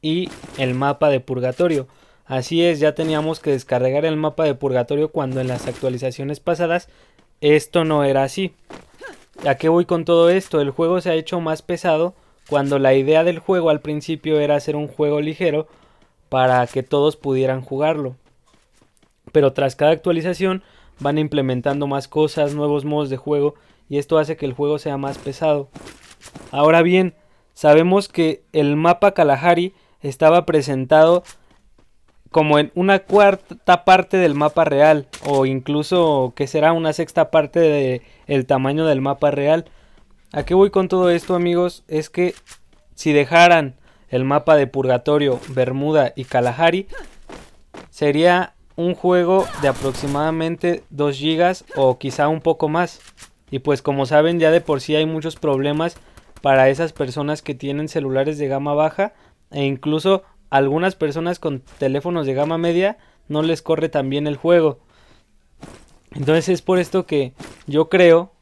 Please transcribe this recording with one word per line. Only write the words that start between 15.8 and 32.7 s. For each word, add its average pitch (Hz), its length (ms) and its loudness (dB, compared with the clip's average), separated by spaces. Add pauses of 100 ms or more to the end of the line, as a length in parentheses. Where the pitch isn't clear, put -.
para 127 360 2
que 131 160 -6
todos 147 360 0
pudieran 131 440 -2
jugarlo. 143 540 -4 (1160)
Pero 143 180 4
tras 135 240 -4
cada 147 160 2
actualización 175 720 -2 (360)
van 143 200 -2
implementando 143 680 -2
más 139 220 -6
cosas, 151 480 -2
nuevos 147 280 -2
modos 147 280 -4
de 131 60 -8
juego, 147 360 -2 (340)
y 143 120 -4
esto 156 180 0
hace 156 180 0
que 143 120 -8
el 135 60 -8
juego 147 260 -2
sea 143 180 -6
más 139 220 -8
pesado. 147 500 -4 (800)
Ahora 156 320 4
bien, 180 320 2 (400)
sabemos 170 540 4
que 160 340 -2 (100)
el 147 240 0
mapa 170 380 2
Kalahari 170 640 2 (260)
estaba 160 460 2
presentado 156 760 2 (1080)
como 151 260 2
en 151 160 0